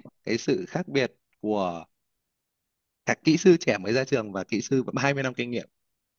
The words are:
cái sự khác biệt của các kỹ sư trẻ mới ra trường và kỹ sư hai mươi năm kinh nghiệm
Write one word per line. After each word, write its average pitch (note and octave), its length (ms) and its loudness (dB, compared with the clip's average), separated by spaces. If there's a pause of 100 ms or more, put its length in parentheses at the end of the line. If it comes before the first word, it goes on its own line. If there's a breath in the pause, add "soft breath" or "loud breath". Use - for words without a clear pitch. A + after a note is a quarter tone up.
(240)
cái A2 160 -2
sự D3 300 -2
khác E3+ 180 -4
biệt C#3 240 -2 (300)
của F#2 440 -2 (1200)
các A2+ 180 0
kỹ D#3+ 140 4
sư F3 220 8
trẻ A2 180 0
mới G2 160 -4
ra C3 120 0
trường A2 280 -2
và F#2+ 100 -4
kỹ G#2+ 180 -2
sư C3 220 0 (140)
hai C#3 160 2
mươi C#3 100 -4
năm B2+ 100 -4
kinh A#2+ 180 -6
nghiệm A2 180 -6 (500)